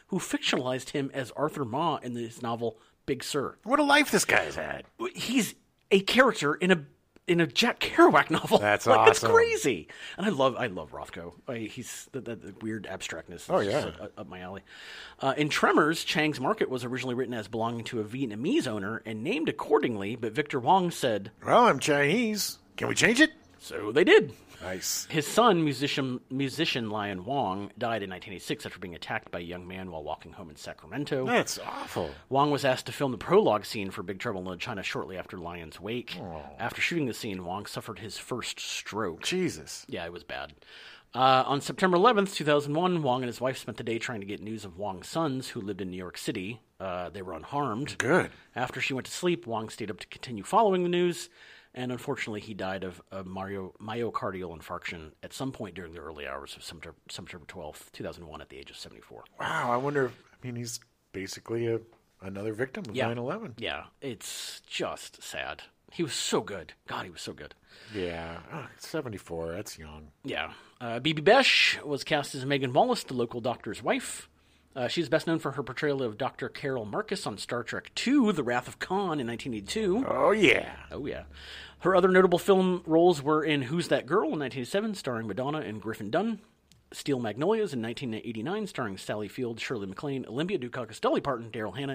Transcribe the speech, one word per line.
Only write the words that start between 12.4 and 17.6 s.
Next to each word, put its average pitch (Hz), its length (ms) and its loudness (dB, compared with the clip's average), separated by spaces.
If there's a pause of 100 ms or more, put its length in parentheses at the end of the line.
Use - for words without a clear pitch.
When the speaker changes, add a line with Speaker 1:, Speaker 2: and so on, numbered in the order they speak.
Speaker 1:
weird 110 280 -6
abstractness 87 460 -10
is - 140 -14
Speaker 2:
Oh, 160 140 4
Speaker 1:
just, 113 240 0
Speaker 2:
yeah. 95 40 -8 (100)
Speaker 1:
like, 101 160 -12
up 104 120 -12
my 90 100 -12
alley. 92 220 -10 (580)
Uh, 135 180 2
in 151 120 2
Tremors, 165 560 4
Chang's 151 340 2
market 175 300 0
was 123 160 -2
originally 123 300 -4
written 120 180 -2
as 107 140 -6
belonging 113 380 -2